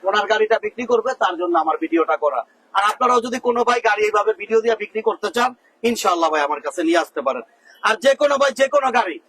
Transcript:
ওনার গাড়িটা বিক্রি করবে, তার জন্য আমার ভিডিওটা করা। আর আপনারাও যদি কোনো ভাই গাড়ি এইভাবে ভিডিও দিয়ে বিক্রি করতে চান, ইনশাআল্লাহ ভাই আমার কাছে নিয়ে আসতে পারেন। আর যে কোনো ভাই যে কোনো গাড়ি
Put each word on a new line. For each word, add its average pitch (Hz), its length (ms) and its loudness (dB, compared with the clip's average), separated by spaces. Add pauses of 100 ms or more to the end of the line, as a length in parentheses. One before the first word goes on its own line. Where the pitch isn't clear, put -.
ওনার 196 300 0
গাড়িটা 220 320 2
বিক্রি 220 280 -8
করবে, 226 180 0 (120)
তার 185 180 0
জন্য 175 180 -2
আমার 160 240 0
ভিডিওটা 160 420 0
করা। 135 160 0 (360)
আর 196 140 0
আপনারাও 247 360 0
যদি 247 200 -6
কোনো 240 220 0
ভাই 240 200 0
গাড়ি 214 200 0
এইভাবে 208 320 0
ভিডিও 214 240 0
দিয়ে 226 180 2
বিক্রি 214 260 -8
করতে 202 280 -4
চান, 240 140 0 (320)
ইনশাআল্লাহ 190 500 2
ভাই 151 160 2
আমার 147 180 -2
কাছে 147 220 -6
নিয়ে 170 160 4
আসতে - 220 -10
পারেন। 123 180 -4 (380)
আর 208 120 2 (100)
যে 269 160 6
কোনো 285 200 2
ভাই 277 100 2 (100)
যে 269 140 4
কোনো 277 140 2 (100)
গাড়ি 175 180 -2 (120)